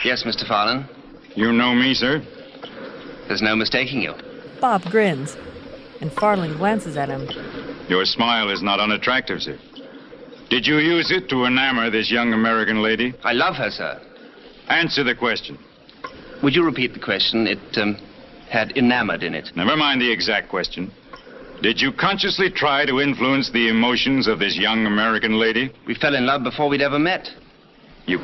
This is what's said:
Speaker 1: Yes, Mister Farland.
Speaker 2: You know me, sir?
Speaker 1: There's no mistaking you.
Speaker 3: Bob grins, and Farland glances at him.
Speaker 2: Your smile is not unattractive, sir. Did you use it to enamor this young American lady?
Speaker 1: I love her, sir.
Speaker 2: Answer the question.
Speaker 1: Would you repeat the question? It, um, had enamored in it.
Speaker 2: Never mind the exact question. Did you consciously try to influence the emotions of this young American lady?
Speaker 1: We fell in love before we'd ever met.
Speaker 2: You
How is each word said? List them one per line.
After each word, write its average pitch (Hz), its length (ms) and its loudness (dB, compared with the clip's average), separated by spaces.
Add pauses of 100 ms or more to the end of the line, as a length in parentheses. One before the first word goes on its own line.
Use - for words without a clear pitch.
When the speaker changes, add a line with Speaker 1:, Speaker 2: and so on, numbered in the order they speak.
Speaker 1:
Yes, 123 200 0
Mister 110 220 -4
Farland. 117 400 2 (480)
Speaker 2:
You 113 180 2
know 120 220 6
me, 127 220 4
sir? 135 260 2 (1040)
Speaker 1:
There's 98 140 -2
no 107 140 2
mistaking 127 480 0
you. 76 100 -6 (480)
Speaker 3:
Bob 220 220 4
grins, 175 520 0 (680)
and 156 120 -4
Farland 185 440 2
glances 190 400 0
at 139 120 -2
him. 135 180 -6 (640)
Speaker 2:
Your 92 160 2
smile 117 460 2
is 92 100 -2
not 98 180 2
unattractive, 107 640 0
sir. 69 160 -8 (920)
Did 127 160 2
you 151 100 4
use 165 320 2
it 185 200 0
to 135 80 0
enamor 123 540 2
this 107 200 0
young 120 220 2
American 110 500 2
lady? 113 400 0
Speaker 1:
I 120 100 2
love 156 220 2
her, 113 160 -4
sir. 78 280 -6 (720)
Speaker 2:
Answer 156 340 2
the 120 120 0
question. 110 420 -4 (840)
Speaker 1:
Would 139 100 4
you 170 100 6
repeat 131 300 0
the - 60 -14
question? 107 480 2
It, 101 300 -4
um, 104 200 0 (500)
had 110 300 -2
enamored 120 460 2
in 82 100 -4
it. 73 220 -8
Speaker 2:
Never 107 200 0
mind 143 240 2
the 120 120 2
exact 104 380 -2
question. 90 420 -6 (720)
Did 113 180 2
you 135 100 0
consciously 196 600 0
try 143 340 2
to 135 160 2
influence 135 480 2
the 117 200 2
emotions 120 580 2
of 107 100 2
this 92 180 0
young 107 300 2
American 110 540 2
lady? 113 340 0 (140)
Speaker 1:
We 117 80 -4
fell 143 180 0
in 127 140 2
love 139 160 2
before 143 260 0
we'd 139 120 2
ever 143 180 2
met. 170 280 0 (800)
Speaker 2:
You 170 180 0